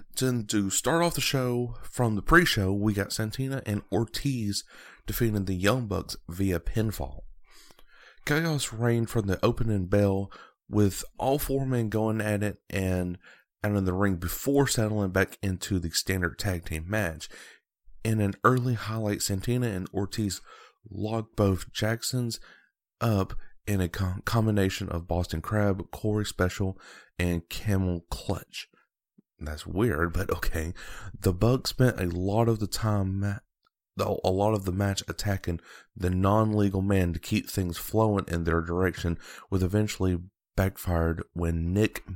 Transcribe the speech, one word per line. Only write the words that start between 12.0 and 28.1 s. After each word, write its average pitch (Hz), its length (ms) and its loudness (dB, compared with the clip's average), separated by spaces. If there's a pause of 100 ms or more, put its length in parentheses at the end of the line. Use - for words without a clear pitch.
at 104 220 0
it 101 160 -4 (100)
and 90 480 0 (460)
out 104 120 0
of 98 100 2
the 90 80 2
ring 98 240 2
before 139 500 0
settling 107 420 0
back 95 320 2
into 95 380 0
the 85 100 -2
standard 92 480 -2
tag 90 280 -4
team 80 220 -4
match. 92 400 -4 (760)
In 110 180 2
an 101 220 2
early 123 320 4
highlight, 107 480 -4
Santina 120 420 0
and 92 300 -4
Ortiz 98 460 -2 (460)
locked 107 480 -6
both 98 380 2
Jacksons 117 680 -2 (600)
up 107 320 2 (320)
in 101 160 0
a 87 80 0
com-, 95 360 -4
combination 104 640 2
of 85 180 -6
Boston 85 340 -2
Crab, 101 480 0
Corey 107 360 -2
Special, 95 520 -2 (400)
and 87 320 0
Camel 92 640 0